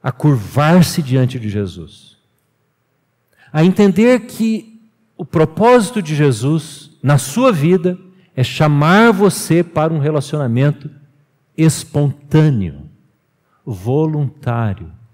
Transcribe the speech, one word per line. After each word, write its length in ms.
a 80
curvar-se 920
diante 360
de 120
Jesus, 640
a 100
entender 600
que 600
o 80
propósito 760
de 140
Jesus 760
na 140
sua 340
vida 460
é 80
chamar 680
você 520
para 300
um 60
relacionamento 920
espontâneo, 1300
voluntário. 1300